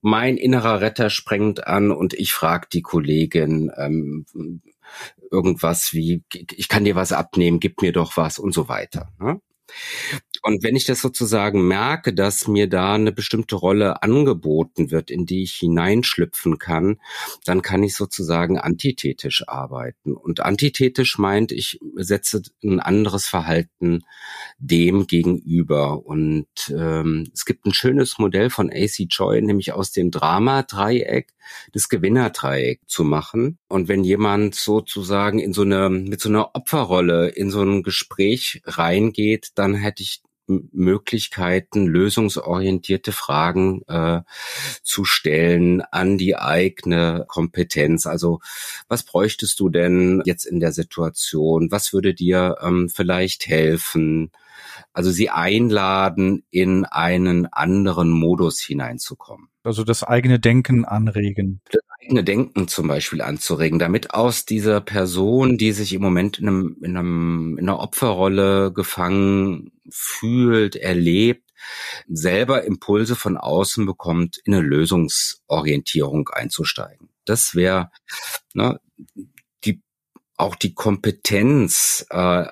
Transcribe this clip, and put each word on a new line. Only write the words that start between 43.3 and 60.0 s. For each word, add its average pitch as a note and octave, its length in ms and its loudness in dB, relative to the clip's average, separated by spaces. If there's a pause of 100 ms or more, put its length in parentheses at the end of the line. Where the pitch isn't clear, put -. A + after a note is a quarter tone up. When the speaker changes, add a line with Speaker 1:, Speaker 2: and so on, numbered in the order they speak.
Speaker 1:
äh, E2+ 340 0 (600)
zu - 220 -4
stellen F2 760 2
an F#2+ 380 0
die F#2 180 0
eigene E2+ 920 0
Kompetenz. E2 800 0
Also, E2 340 -2 (480)
„Was A#2+ 160 -4
bräuchtest - 560 -2
du F#2+ 100 2
denn F2+ 560 2
jetzt F2+ 180 -2
in F2 160 -4
der E2 120 0
Situation? D#2+ 1000 -2
Was - 220 -4
würde G2 220 2
dir, F2+ 480 0
ähm, F2+ 260 2
vielleicht F2+ 580 -2
helfen?“ D#2+ 840 0 (640)
Also F2+ 180 0
sie F2+ 200 0
einladen, F#2+ 1200 2
in F#2 340 2
einen F2 640 2
anderen F2+ 640 2
Modus E2 500 2
hineinzukommen. - 880 -10 (140)
Speaker 2:
Also A2 220 -4
das A2+ 180 0